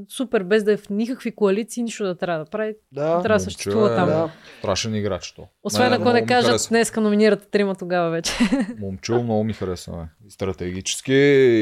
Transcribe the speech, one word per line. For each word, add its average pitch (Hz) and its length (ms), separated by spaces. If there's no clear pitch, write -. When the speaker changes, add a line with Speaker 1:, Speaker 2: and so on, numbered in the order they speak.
Speaker 1:
супер, 233 340
без 208 200
да 208 100
е 196 40
в - 120
никакви 220 460
коалиции, 214 480
нищо 220 200
да 185 120
трябва 175 240
да 151 120
прави. 220 240
Speaker 2:
Да. 131 100
Speaker 1:
Трябва 165 200
да 214 80
Speaker 3:
Момчил 214 120
Speaker 1:
съществува 202 520
Speaker 3:
е - 20
Speaker 1:
там. 175 140
Speaker 2:
Да. 160 200
Speaker 3:
страшен 107 360
играч, 101 360
то. - 160
Speaker 1:
Освен 208 220
Speaker 3:
Мен 247 80
Speaker 1:
ако 214 80
Speaker 3:
много 240 140
Speaker 1:
не 233 60
Speaker 3:
ми 226 60
Speaker 1:
кажат, 247 200
Speaker 3:
хареса. 233 220
Speaker 1:
„Днеска 226 320
номинирате 208 460
трима“, 202 280
тогава 175 340
вече. 165 240
<laughs> 226 460
Speaker 3:
Момчил 101 440
много 110 200
ми 110 100
хареса, 92 380
бе. 85 360
И 101 40
стратегически 92 840